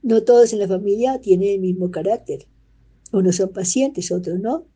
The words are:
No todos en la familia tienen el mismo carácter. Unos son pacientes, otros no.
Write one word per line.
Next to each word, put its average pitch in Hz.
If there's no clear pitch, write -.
No 226
todos 240
en 214
la 196
familia 208
tienen 196
el 196
mismo 180
carácter. 160
Unos 185
son 190
pacientes, 196
otros 180
no. 254